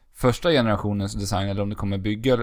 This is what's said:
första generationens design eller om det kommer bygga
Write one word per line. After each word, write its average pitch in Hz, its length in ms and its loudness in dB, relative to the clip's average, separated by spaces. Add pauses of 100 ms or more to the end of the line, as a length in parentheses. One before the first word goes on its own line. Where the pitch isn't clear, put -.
(140)
första 127 380 0
generationens 104 640 2
design 98 360 -2
eller 98 120 -2
om 101 80 -2
det 104 60 -6
kommer 101 220 -2
bygga 107 460 0